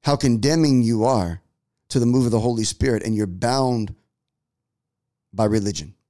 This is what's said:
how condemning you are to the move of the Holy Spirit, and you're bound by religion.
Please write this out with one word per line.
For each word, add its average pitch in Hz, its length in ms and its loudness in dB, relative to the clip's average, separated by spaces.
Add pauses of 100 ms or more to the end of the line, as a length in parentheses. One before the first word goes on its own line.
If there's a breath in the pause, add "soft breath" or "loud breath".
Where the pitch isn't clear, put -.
how 143 140 0
condemning 135 640 2
you 113 240 2
are 90 340 0 (480)
to 135 100 -2
the 120 60 2
move 123 220 2
of 117 40 0
the 113 80 2
Holy 113 240 -2
Spirit, 113 400 -2
and 110 140 -2
you're 104 100 -2
bound 117 680 -2 (1400)
by 107 140 -2
religion. 101 480 -4 (160)